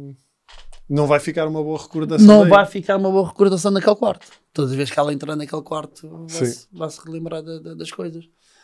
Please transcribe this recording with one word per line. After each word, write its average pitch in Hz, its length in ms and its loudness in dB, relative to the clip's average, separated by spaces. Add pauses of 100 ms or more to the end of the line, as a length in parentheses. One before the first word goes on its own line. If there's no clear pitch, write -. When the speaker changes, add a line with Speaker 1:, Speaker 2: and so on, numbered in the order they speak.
(880)
Speaker 1:
não 147 160 0
vai 147 140 2
ficar 156 280 -6
uma 156 140 -6
boa 151 180 -8
recordação 160 460 4
Speaker 2:
Não 208 160 12
Speaker 1:
daí. 180 80 4
Speaker 2:
vai 196 160 6
ficar 196 320 -4
uma 190 140 -2
boa 190 160 0
recordação 196 420 0
naquele 196 260 0
quarto. 208 300 -4 (260)
Todas 139 200 -4
as 135 60 -6
vezes 139 140 -6
que - 80 -4
ela 147 140 0
entrar 147 220 -8
naquele 151 260 -10
quarto, 156 480 -14 (180)
vai-se, 160 340 -6
Speaker 1:
Sim. - 120 -20
Speaker 2:
vai-se 160 320 -12
relembrar 165 380 -12
da, 160 160 -16
da, 165 160 -18
das 160 160 -14
coisas. 170 360 -14 (360)